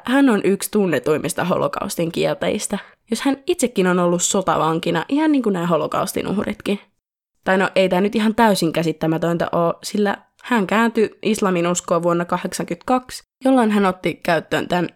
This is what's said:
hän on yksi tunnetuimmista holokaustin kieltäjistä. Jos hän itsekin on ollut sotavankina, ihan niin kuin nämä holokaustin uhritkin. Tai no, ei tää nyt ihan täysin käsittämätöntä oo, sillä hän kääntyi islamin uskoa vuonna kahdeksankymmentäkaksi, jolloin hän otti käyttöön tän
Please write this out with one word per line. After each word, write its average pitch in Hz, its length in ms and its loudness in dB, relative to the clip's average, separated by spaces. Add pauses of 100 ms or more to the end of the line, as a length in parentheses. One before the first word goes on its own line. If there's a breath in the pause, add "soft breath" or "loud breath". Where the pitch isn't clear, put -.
hän 269 240 4
on 208 140 2
yksi - 280 0
tunnetuimmista 156 720 0
holokaustin 165 680 -2
kieltäjistä. 185 680 -2 (320)
Jos 226 120 -4
hän 269 160 0 (100)
itsekin 247 400 0
on 180 120 2
ollut 175 220 2
sotavankina, 165 880 0
ihan 302 220 2
niin 269 120 2
kuin 202 100 0
nämä 175 140 -2
holokaustin 151 600 -2
uhritkin. 202 520 -4 (640)
Tai 190 140 2
no, 190 180 2
ei 190 140 4
tää 180 120 2
nyt 208 140 0
ihan 214 200 0
täysin 196 380 2
käsittämätöntä 165 760 -2
oo, 170 220 0 (100)
sillä 202 340 -2 (260)
hän 214 240 0
kääntyi 226 540 0
islamin 185 460 0
uskoa 175 360 0
vuonna 175 220 0
kahdeksankymmentäkaksi, 180 1000 -4 (220)
jolloin 247 260 4
hän 202 140 2
otti 180 280 -2
käyttöön 170 540 -2
tän 175 280 -2